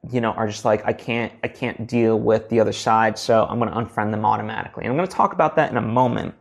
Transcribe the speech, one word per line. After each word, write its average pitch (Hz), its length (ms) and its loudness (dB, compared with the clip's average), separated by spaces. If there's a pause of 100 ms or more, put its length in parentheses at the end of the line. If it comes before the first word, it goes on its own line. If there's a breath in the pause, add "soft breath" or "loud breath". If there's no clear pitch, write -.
(120)
you 123 100 0
know, 113 100 0
are 113 160 -2
just 104 180 -6
like, 107 200 2
"I 113 80 0
can't, 113 400 -4 (100)
I 113 40 -4
can't 113 400 -6
deal 113 320 2
with 110 300 2
the 117 100 2
other 104 120 2
side, 110 460 2
so 113 280 2
I'm 117 140 -4
gonna 110 160 0
unfriend 107 360 -2
them 107 140 -2
automatically." 107 580 -2
And 117 80 -4
I'm 135 60 -2
gonna 180 100 -2
talk - 260 0
about 165 240 2
that 151 140 2
in 120 60 -2
a 113 40 0
moment. 120 600 0